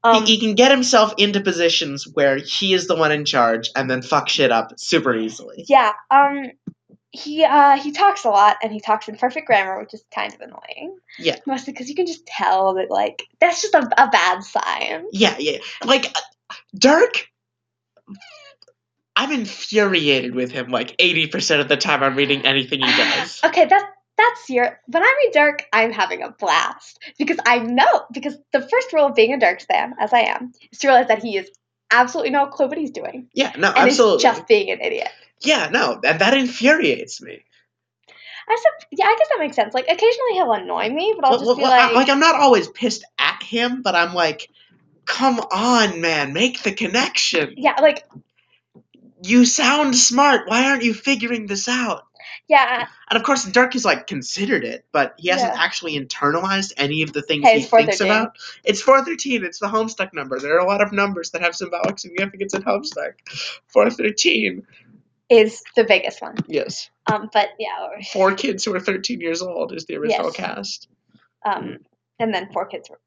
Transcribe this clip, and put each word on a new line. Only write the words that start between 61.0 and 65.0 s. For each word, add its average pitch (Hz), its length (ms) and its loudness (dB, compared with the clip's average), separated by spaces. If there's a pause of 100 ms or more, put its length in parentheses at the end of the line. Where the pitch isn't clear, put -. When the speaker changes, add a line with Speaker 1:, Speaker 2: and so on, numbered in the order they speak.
Speaker 2:
that 170 100 -8
have 170 120 -4
symbolic 185 440 -6
significance 196 560 -8
in 185 80 -6
Homestuck. - 500 -6 (560)
Four - 220 2
thirteen. 208 760 -2 (640)